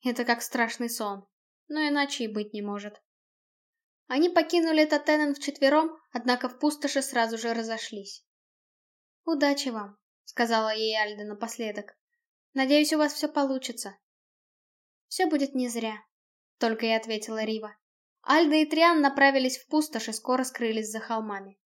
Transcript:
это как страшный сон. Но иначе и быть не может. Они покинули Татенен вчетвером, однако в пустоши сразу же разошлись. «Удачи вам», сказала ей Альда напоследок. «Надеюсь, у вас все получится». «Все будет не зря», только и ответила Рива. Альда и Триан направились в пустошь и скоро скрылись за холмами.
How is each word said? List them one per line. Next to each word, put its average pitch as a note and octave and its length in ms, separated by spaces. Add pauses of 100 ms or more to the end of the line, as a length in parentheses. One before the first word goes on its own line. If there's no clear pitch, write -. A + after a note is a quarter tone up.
это B3 220
как A#3 160
страшный A#3 480
сон. G#3 360 (440)
Но D4+ 180
иначе C#4+ 360
и A3 40
быть G#3 240
не G#3 120
может. G#3 360 (1080)
Они C#4+ 200
покинули E4 580
Татенен D4+ 500
вчетвером, C#4+ 600 (160)
однако B3 380
в - 80
пустоши D4 460
сразу A#3 340
же A#3 160
разошлись. A3 720 (1000)
«Удачи C#4 460
вам», G#3 300 (240)
сказала A3+ 500
ей A3 260
Альда G#3 260
напоследок. G#3 720 (600)
«Надеюсь, D4 360
у D#4 60
вас D4 160
все D4 160
получится». C4 680 (1120)
«Все F4+ 200
будет C#4 240
не B3+ 160
зря», A3 340 (540)
только A3+ 300
и - 20
ответила A3 540
Рива. A3 340 (460)
Альда D#4 320
и D#4 100
Триан D#4+ 360
направились C4+ 580
в - 80
пустошь D4+ 420
и A3 40
скоро B3+ 300
скрылись A3 460
за A3 100
холмами. G#3 680